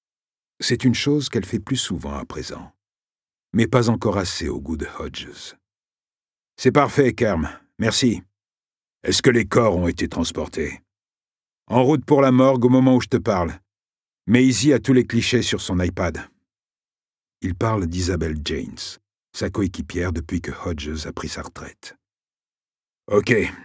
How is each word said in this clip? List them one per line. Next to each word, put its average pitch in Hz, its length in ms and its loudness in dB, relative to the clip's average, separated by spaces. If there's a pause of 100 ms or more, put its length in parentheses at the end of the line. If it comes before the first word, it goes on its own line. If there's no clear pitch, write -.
(600)
C'est - 240 -2
une 120 120 4
chose 143 340 0
qu'elle 98 160 -2
fait 107 140 -4
plus - 180 -4
souvent 78 360 -6
à 71 120 -8
présent, - 480 -14 (800)
mais 110 140 4
pas 120 220 4
encore 101 280 0
assez 85 320 -4
au 62 100 -6
goût 76 180 -6
de 76 100 -6 (120)
Hodges. « - 560 -14 (1040)
C'est 127 120 4
parfait, 135 420 4
Kerm, 92 360 0 (280)
merci. 110 460 0 (800)
Est-ce - 180 0
que 135 80 6
les 117 160 2
corps 107 320 2
ont 87 100 0
été - 220 -4
transportés ? » « 78 720 -6 (880)
En 123 160 4
route 135 200 2
pour 143 180 4
la 135 100 6
morgue 131 340 4
au 123 40 8
moment 131 260 6
où 120 60 2
je - 60 -10
te 127 100 -2
parle. 95 360 0 (720)
Maisie 127 480 4
a 120 60 4
tous 131 140 0
les 123 120 6
clichés 113 380 0
sur 104 180 -4
son 92 180 -2
iPad. » 90 400 -2 (1200)
Il 92 120 -4
parle 110 320 0
d'Isabelle 85 580 -2
Janes, - 540 -8 (360)
sa 95 180 -6
coéquipière 87 600 -4
depuis 80 300 -4
que 82 100 -10 (140)
Hodges 78 400 -6
a - 80 -10
pris - 160 -10
sa - 140 -12
retraite. « - 520 -18 (1120)
Ok, 104 240 2 (340)